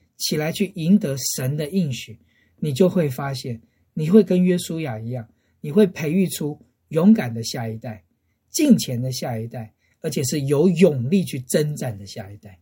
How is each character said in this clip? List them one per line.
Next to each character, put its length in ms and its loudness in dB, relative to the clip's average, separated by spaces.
起 180 -4
来， 160 -2
去 220 -4
赢 240 4
得 180 -2
神 220 -4
的 140 -4
应 240 0
许。 240 -14
你 120 -4
就 160 4
会 220 0
发 240 -6
现， 300 -8
你 160 -4
会 120 8
跟 220 2
约 140 2
书 220 -6
亚 200 -8
一 80 -10
样， 180 -8
你 100 -10
会 140 6
培 260 -4
育 160 2
出 320 -6
勇 260 6
敢 180 -2
的 100 -6
下 240 -8
一 120 -8
代， 260 -14
敬 260 6
虔 240 -4
的 120 -4
下 260 -6
一 100 -8
代， 240 -14
而 80 -4
且 140 -2
是 180 -2
有 260 4
勇 400 4
力 160 2
去 160 -6
征 340 -2
战 220 -8
的 80 -16
下 260 -14
一 60 -18
代。 260 -20